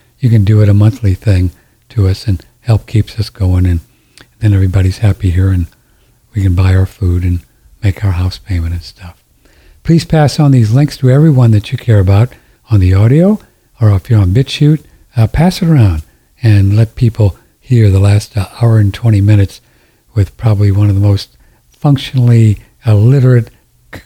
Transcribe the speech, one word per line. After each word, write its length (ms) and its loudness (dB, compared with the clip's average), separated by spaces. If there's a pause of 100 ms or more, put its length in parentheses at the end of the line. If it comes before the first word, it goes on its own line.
(200)
You 100 -2
can 140 2
do 180 2
it 80 2
a 60 2
monthly 400 0
thing 360 -2 (380)
to 180 -2
us 200 -6
and 160 -4 (180)
help 240 -2
keeps 340 -4
us 120 -10
going, 340 -2
and 140 -2 (600)
then 140 0
everybody's 460 -2
happy 320 -2
here, 180 0
and 160 -2 (680)
we 80 -2
can 100 0
buy 220 0
our 100 0
food 380 -4
and 160 -2 (440)
make 220 -4
our 60 -2
house 260 -4
payment 360 -6
and 100 -10
stuff. 400 -20 (600)
Please 200 0
pass 340 0
on 140 2
these 200 2
links 260 0
to 120 0
everyone 420 2
that 200 -2
you 60 -6
care 220 0
about 340 0 (360)
on 120 2
the 120 2
audio, 460 2 (400)
or 120 2
if 180 -2
you're 100 2
on 140 0
BitChute, 500 0 (320)
uh, 120 0
pass 340 -2
it 80 0
around 340 2 (400)
and 320 2
let 200 0
people 420 -2 (220)
hear 300 0
the 100 2
last, 380 0
uh, 120 -6 (120)
hour 180 2
and 140 0
twenty 280 0
minutes 400 0 (520)
with 220 -4
probably 360 0
one 180 0
of 60 0
the 60 0
most 360 -2 (320)
functionally 880 0 (280)
illiterate, 640 2 (440)
c-, 120 -18